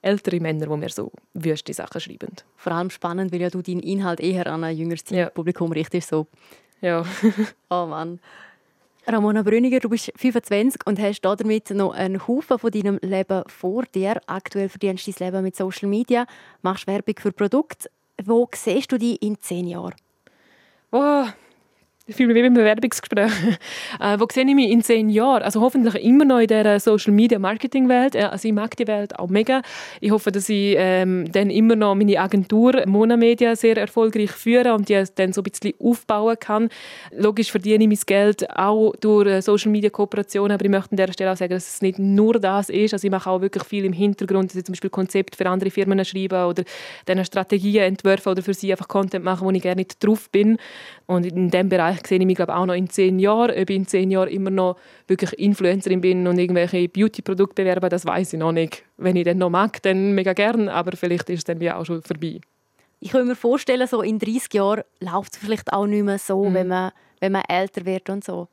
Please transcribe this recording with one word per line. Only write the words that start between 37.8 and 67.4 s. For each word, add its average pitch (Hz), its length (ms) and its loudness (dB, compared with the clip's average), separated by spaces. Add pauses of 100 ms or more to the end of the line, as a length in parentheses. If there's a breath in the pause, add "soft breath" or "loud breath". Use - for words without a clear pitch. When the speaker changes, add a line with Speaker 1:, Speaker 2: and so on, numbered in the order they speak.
Speaker 1:
ich 214 40 6
mein 208 160 4
Geld 202 460 2
auch 214 500 2
durch, 208 280 4
äh, 190 120 2
Social-Media-Kooperationen, 208 1160 0
aber 196 80 -2
ich 202 80 2
möchte 196 180 0
an 202 60 -2
dieser 190 160 0
Stelle 190 200 -2
auch 185 40 -2
sagen, 185 180 -4
dass - 200 -8
es - 60 -10
nicht 190 200 -2
nur 208 400 4
das 196 280 0
ist. 214 260 0
Also 202 120 -4
ich 196 60 0
mache 190 180 -4
auch 185 100 0
wirklich 196 220 -4
viel 202 220 -6
im 185 80 0
Hintergrund, 190 580 0
dass 185 60 -12
ich 180 80 -8
zum 185 80 -12
Beispiel 185 180 -8
Konzepte 190 480 -4
für 185 100 -2
andere 190 220 -2
Firmen 196 340 0
schreibe 185 420 -2
oder 175 180 -2 (420 loud breath)
dann 185 180 0
Strategien 202 600 0
entwerfe 190 460 0
oder 185 120 -2
für 196 120 -4
sie 196 180 -2
einfach - 160 -4
Content 190 360 -2
mache, 185 200 -2
wo 190 80 0
ich 180 100 0
gerne 180 200 -2
nicht - 220 -6
drauf 214 260 2
bin. 214 280 4 (480 loud breath)
Und 180 200 0
in 180 240 0
diesem 185 180 2
Bereich 180 260 2 (140)
sehe 185 100 2
ich 185 80 4
mich, 185 100 4
glaube 175 160 -2
ich, 170 60 -2
auch 185 80 0
noch 180 80 0
in 180 160 -2
zehn 185 300 2
Jahren. 220 300 4
Ob 185 200 -2
ich 196 60 0
in 190 100 -2
zehn 190 240 0
Jahren 185 200 0
immer 196 200 -4
noch 185 260 0 (300 soft breath)
wirklich 185 320 -2
Influencerin 190 640 2
bin 180 260 2
und 180 120 2
irgendwelche 180 500 2
Beauty-Produkte 196 760 0
bewerbe, 185 280 0
das 175 160 -2
weiss 175 260 -2
ich 160 60 -6
noch 160 140 0
nicht. 165 300 -2 (140)
Wenn 180 200 0
ich 175 80 2
dann 175 120 2
noch 180 140 2
mag, 196 320 0
dann 196 300 2
mega 190 200 0
gern, 208 380 0
aber 180 260 -4
vielleicht 175 320 -2
ist 175 120 -4
es - 40 -12
dann 165 160 -6
wie 170 100 -2
auch - 140 -6
schon 170 160 -6
vorbei. 160 400 -8 (600)
Speaker 2:
Ich 185 100 -12
kann 254 160 2
mir 247 100 -2
vorstellen, 254 500 0
so 240 140 -4
in 214 180 -2
dreißig 220 360 -6
Jahren 202 280 0 (180)
läuft 180 340 -6
es - 40 -20
vielleicht 214 360 -6
auch 202 120 0
nicht 208 180 0
mehr 196 140 -2
so, 196 280 -2
Speaker 1:
Mhm. 190 80 0
Speaker 2:
wenn 185 140 0
man, 185 240 -4 (280 soft breath)
wenn 196 120 -2
man 196 160 -2